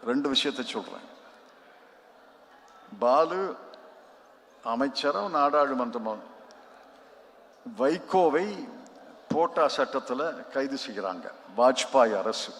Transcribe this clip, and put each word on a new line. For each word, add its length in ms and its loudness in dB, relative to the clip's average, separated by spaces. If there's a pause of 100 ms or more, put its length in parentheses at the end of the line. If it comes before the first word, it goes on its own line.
ரெண்டு 240 0
விஷயத்தை 360 -2
சொல்றேன். 420 -10 (1900)
பாலு 400 4 (1200)
அமைச்சரோ 600 -2 (140)
நாடாளுமன்றமோ, 800 2 (1600)
வைகோவை 680 2 (800)
போட்டா 380 2 (120)
சட்டத்துல 440 -2 (340)
கைது 300 -2
செய்கிறாங்க 400 -8 (320)
வாஜ்பாய் 640 4
அரசு. 380 -4